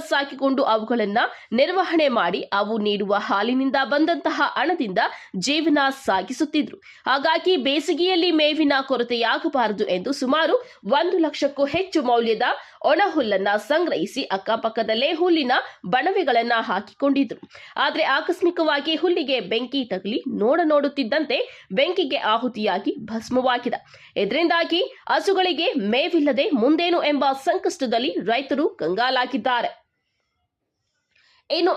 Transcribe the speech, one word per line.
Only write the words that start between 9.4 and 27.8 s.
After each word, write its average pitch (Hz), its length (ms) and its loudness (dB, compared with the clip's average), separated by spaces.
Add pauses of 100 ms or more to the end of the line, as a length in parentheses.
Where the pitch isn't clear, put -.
ಎಂದು 185 180 -4
ಸುಮಾರು 302 420 0 (420)
ಒಂದು 359 280 2
ಲಕ್ಷಕ್ಕೂ 277 400 0
ಹೆಚ್ಚು 339 380 0
ಮೌಲ್ಯದ 233 440 2 (380)
ಒಣ 311 160 4 (120)
ಹುಲ್ಲನ್ನ 208 360 0 (180)
ಸಂಗ್ರಹಿಸಿ 269 540 0 (160)
ಅಕ್ಕಪಕ್ಕದಲ್ಲೇ 220 720 -2 (100)
ಹುಲ್ಲಿನ 320 340 2 (400)
ಬಣವೆಗಳನ್ನ 262 640 2 (140)
ಹಾಕಿಕೊಂಡಿದ್ರು. 262 680 0 (380)
ಆದ್ರೆ 294 260 0 (140)
ಆಕಸ್ಮಿಕವಾಗಿ 320 800 0
ಹುಲ್ಲಿಗೆ 311 420 0 (140)
ಬೆಂಕಿ 247 400 -2
ತಗುಲಿ 202 280 -4 (220)
ನೋಡ 269 220 2
ನೋಡುತ್ತಿದ್ದಂತೆ 285 760 0 (340)
ಬೆಂಕಿಗೆ 294 480 0 (140)
ಆಹುತಿಯಾಗಿ 214 600 -2 (180)
ಭಸ್ಮವಾಗಿದೆ. 240 680 -2 (440)
ಇದರಿಂದಾಗಿ 330 580 0 (300)
ಹಸುಗಳಿಗೆ 359 580 0 (240)
ಮೇವಿಲ್ಲದೆ 294 540 2 (160)
ಮುಂದೇನು 330 400 2
ಎಂಬ 285 280 2 (160)
ಸಂಕಷ್ಟದಲ್ಲಿ 320 640 -2 (200)